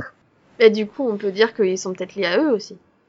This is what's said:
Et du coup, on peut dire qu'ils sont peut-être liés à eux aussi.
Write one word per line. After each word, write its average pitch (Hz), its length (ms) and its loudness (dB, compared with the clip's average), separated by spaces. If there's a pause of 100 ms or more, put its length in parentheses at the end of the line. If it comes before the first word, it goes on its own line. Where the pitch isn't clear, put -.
(580)
Et 226 120 8
du 214 160 -2
coup, 262 220 -6
on 208 100 -2
peut 202 120 -4
dire 220 240 0
qu'ils 190 240 0
sont 185 140 -8
peut-être 180 240 -12
liés 196 100 -4
à 175 160 0
eux 311 100 0
aussi. 196 240 -6 (320)